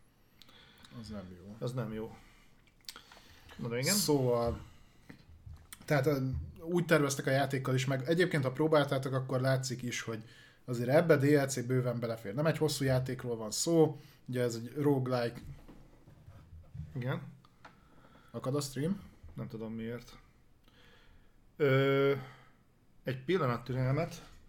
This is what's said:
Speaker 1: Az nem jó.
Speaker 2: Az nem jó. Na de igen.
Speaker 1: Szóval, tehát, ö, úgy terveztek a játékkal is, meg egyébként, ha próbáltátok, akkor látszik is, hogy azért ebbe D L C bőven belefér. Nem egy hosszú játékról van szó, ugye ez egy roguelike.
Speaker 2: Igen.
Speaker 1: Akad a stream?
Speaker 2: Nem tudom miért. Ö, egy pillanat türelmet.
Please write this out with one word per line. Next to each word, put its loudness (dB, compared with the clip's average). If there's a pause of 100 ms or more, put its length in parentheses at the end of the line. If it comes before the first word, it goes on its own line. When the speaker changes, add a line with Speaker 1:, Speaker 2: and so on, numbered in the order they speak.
(1000)
Speaker 1:
Az -14
nem -10 (120)
jó. -16
Speaker 2:
Az -4
nem -4
jó. -8 (1400)
Na -6
de -2
igen. 0
Speaker 1:
Szóval, 2 (1200)
tehát, 2
ö, 2 (520)
úgy 2
terveztek 2
a 2
játékkal 2
is, 2
meg -2
egyébként, 2
ha 0
próbáltátok, 2
akkor 0
látszik 0
is, -6
hogy -6 (420)
azért -2
ebbe 6
D 2
L 6
C -4
bőven 0
belefér. -6
Nem 0
egy 2
hosszú 0
játékról 0
van -6
szó, 4 (240)
ugye -2
ez 2
egy -8 (100)
roguelike. 0 (1500)
Speaker 2:
Igen. -4 (1080)
Speaker 1:
Akad -6
a -2
stream? -4 (340)
Speaker 2:
Nem -8
tudom -10
miért. -10 (1400)
Ö, 4 (920)
egy -6
pillanat 0
türelmet. -2 (260)